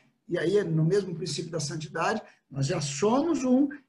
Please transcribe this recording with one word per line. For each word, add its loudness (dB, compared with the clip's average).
e -2
aí 2
é 4
no 0
mesmo 2
princípio -6
da -6
santidade, -4
nós -2
já -2
somos 2
um 4